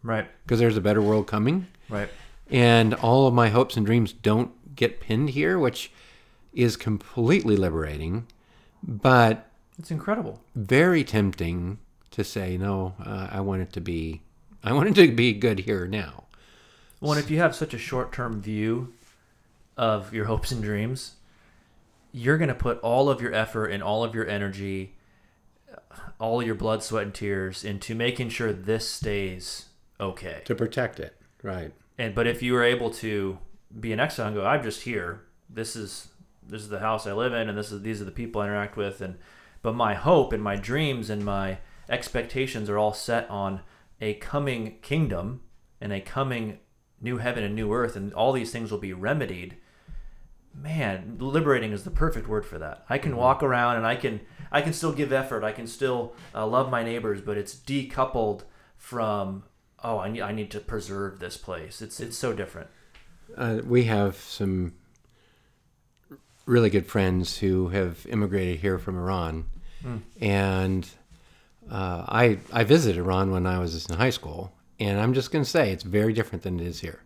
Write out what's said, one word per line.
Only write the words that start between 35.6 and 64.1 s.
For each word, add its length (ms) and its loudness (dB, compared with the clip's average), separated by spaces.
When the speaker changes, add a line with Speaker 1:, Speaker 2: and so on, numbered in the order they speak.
Speaker 1:
is, 340 -12
this 160 -12
is 80 -16
the 100 -6
house 280 -2
I 60 -6
live 200 0
in, 160 -2
and 80 -4
this 140 -6
is, 100 -10
these 200 -6
are 40 -8
the 60 -10
people 300 -6
I 60 0
interact 300 -4
with," 240 -4
and, 160 -10
but 140 -2
my 180 2
hope 400 4
and 100 -2
my 140 -2
dreams 520 -2
and 140 -4
my 340 -2
expectations 800 -4
are 80 0
all 160 2
set 360 -2
on 320 -4
a 140 -2
coming 680 -4
kingdom 600 -2
and 140 -6
a 80 -4
coming 580 -4
new 160 -4
heaven 260 -2
and 120 -4
new 180 -2
earth, 220 0
and 180 -8
all 200 2
these 180 -2
things 200 -6
will 80 -4
be 140 -8
remedied. 640 -4
Man, 680 -4
liberating 540 2
is 100 -8
the 80 -10
perfect 360 0
word 180 -2
for 140 -14
that. 300 -12
I 80 0
can 140 -2
Speaker 2:
Mm-hmm. 100 -4
Speaker 1:
walk 220 4
around 340 2
and 80 -2
I 120 2
can, 240 -4
I 100 2
can 120 -2
still 200 -2
give 200 -2
effort. 300 -2
I 80 -2
can 160 -12
still, 460 -4
uh, 140 -4
love 220 2
my 140 0
neighbors, 380 -4
but 160 -4
it's 180 -8
decoupled 880 -2
from, 640 -4
"Oh, 160 -4
I 100 -6
need, 120 -6
I 100 -6
need 200 -6
to 100 -8
preserve 580 -8
this 180 -10
place." 440 -12
It's, 180 -14
it's 180 -10
so 160 -4
different. 360 -10
Speaker 2:
Uh, 300 -2
we 180 6
have 320 2